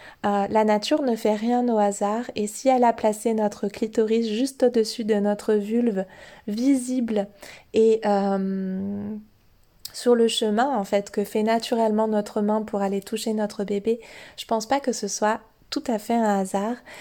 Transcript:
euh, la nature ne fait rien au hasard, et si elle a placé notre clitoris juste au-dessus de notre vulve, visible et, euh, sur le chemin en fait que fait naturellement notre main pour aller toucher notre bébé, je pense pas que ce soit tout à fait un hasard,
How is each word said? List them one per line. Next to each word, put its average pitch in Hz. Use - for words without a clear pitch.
euh, 202
la 214
nature 214
ne 240
fait 214
rien 240
au 226
hasard, 208
et 208
si -
elle 254
a 233
placé 220
notre 208
clitoris 220
juste 254
au-dessus 233
de 214
notre 208
vulve, 214
visible 240
et, 220
euh, 196
sur 240
le 226
chemin 226
en 196
fait 202
que 202
fait 214
naturellement 226
notre 214
main 214
pour 214
aller 196
toucher 220
notre 208
bébé, 208
je -
pense 220
pas 277
que 254
ce 202
soit 214
tout 285
à 220
fait 233
un 214
hasard, 202